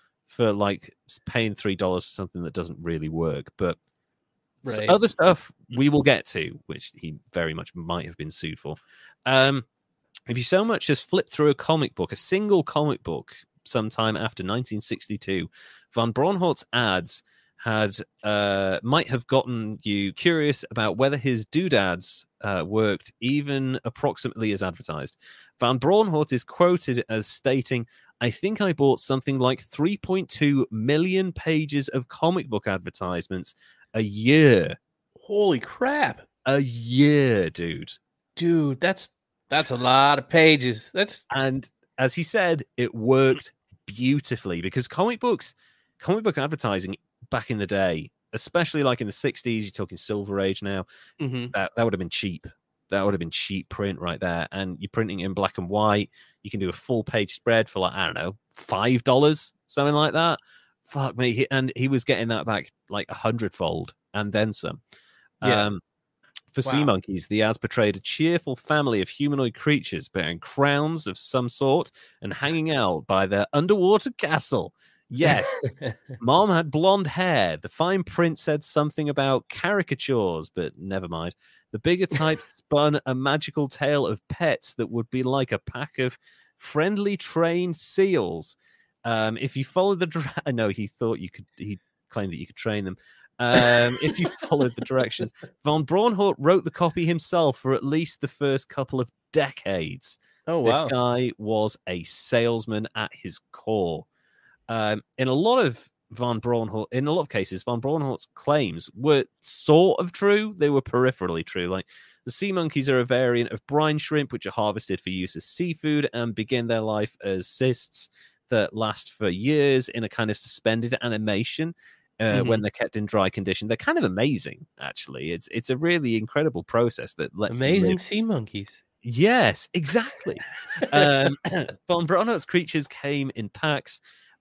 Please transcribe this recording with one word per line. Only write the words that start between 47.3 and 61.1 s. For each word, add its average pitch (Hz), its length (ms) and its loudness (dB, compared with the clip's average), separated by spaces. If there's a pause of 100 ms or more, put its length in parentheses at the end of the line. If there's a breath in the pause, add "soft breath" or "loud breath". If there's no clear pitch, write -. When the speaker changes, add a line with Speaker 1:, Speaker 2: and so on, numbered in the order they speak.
Speaker 1:
back 120 200 -4
in 110 80 -2
the 101 80 -2
day, 90 440 0 (240)
especially, 156 480 0
like, 127 180 2
in 113 60 -4
the 98 60 -6
sixties, 113 520 -4
you're 98 80 -10
talking 95 240 -8
Silver 101 420 -4
Age 95 240 0
now, 98 240 -4 (340 soft breath)
Speaker 2:
Mm-hmm. 127 340 -6
Speaker 1:
that, 98 200 -2
that 117 100 0
would 110 80 0
have 92 60 -4
been 90 120 -6
cheap. 90 360 -6 (440)
That 98 140 0
would 101 100 2
have 90 40 -2
been 82 120 -6
cheap - 380 -6
print 98 300 -6
right 85 220 -6
there. 85 320 -2
And 95 260 -6
you're 98 140 -10
printing 101 280 -2
in 95 140 -4
black 95 240 -4
and 90 100 -6
white. 104 420 2 (340 soft breath)
You 107 60 -12
can 101 100 -6
do 95 80 -2
a 85 40 -4
full 117 300 -2
page 107 320 -2
spread 113 340 2
for, 98 120 -6
like, 92 140 0
I 95 100 -2
don't 85 100 -4
know, 95 220 -6 (160)
five 120 500 0
dollars, 147 520 4 (120)
something 143 280 0
like 151 180 2
that. 165 260 2 (460 soft breath)
Fuck 135 320 -4